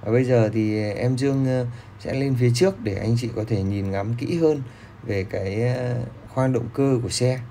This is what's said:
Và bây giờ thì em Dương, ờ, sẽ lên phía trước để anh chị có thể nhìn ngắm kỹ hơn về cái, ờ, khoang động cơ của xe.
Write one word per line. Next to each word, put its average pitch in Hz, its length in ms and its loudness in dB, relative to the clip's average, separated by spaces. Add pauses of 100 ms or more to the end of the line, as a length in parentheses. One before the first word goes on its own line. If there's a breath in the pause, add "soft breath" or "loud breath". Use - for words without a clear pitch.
Và 104 100 -2
bây 123 120 4
giờ 120 300 4
thì 107 260 0 (100)
em 123 280 0
Dương, 135 280 2
ờ, 127 200 0 (340 loud breath)
sẽ - 140 -6
lên 135 260 0
phía 123 160 6
trước 190 280 2
để 98 120 -2
anh 113 220 0
chị 120 180 -2
có 107 120 -2
thể 104 160 0
nhìn 98 280 -2
ngắm 98 220 -2
kỹ 143 240 -2
hơn 156 240 4 (420 loud breath)
về 101 200 -2
cái, 98 380 -4
ờ, 123 340 0 (380)
khoang 131 200 2
động 117 200 -2
cơ 135 300 2
của - 60 -4
xe. 127 300 0 (120)